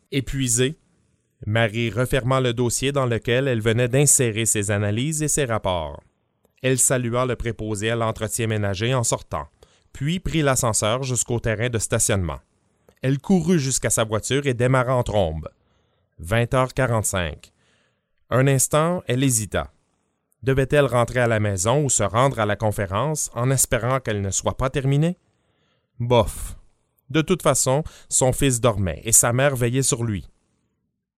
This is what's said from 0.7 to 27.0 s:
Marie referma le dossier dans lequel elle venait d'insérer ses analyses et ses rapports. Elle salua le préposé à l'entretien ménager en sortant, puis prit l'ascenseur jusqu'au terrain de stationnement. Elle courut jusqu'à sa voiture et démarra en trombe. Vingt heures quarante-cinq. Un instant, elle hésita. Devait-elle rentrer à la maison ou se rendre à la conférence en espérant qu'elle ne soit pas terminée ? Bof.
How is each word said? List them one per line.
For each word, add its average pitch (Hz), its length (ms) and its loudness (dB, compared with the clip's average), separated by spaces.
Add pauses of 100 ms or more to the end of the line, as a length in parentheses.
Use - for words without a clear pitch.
Marie 113 440 0
referma 127 500 0
le 123 140 0
dossier 123 360 0
dans 139 140 0
lequel 120 440 0
elle 117 120 0
venait 117 280 2
d'insérer 117 580 2
ses 104 240 -2
analyses 110 520 -2
et 151 60 -2
ses 143 160 0
rapports. 90 560 -4 (640)
Elle 131 160 2
salua 123 480 0
le 117 100 -2
préposé 107 540 -4
à 117 60 0
l'entretien 110 500 -2
ménager 107 480 -2
en 120 100 0
sortant, - 440 -4 (440)
puis 165 280 -4
prit 156 200 -2
l'ascenseur 127 600 0
jusqu'au 123 380 -2
terrain 113 280 -2
de 117 100 -2
stationnement. 98 600 -2 (640)
Elle 135 160 0
courut 175 400 2
jusqu'à 131 320 -2
sa 120 140 0
voiture 117 420 -2
et 127 80 0
démarra 127 400 2
en 123 80 2
trombe. 82 460 0 (720)
Vingt 113 360 -2
heures 131 180 2
quarante-cinq. 107 800 -2 (800)
Un 127 160 4
instant, 151 600 2
elle 123 160 0
hésita. 107 480 -2 (720)
Devait-elle 135 440 2
rentrer 120 340 0
à 120 60 4
la 113 140 2
maison 107 440 0
ou 127 60 0
se - 120 0
rendre 117 360 2
à 107 80 0
la 104 100 0
conférence 110 800 -2
en 123 160 0
espérant 127 500 0
qu'elle 104 220 -4
ne 95 80 -2
soit - 260 -2
pas 131 140 -2
terminée ? 143 480 0 (800)
Bof. 120 580 0 (540)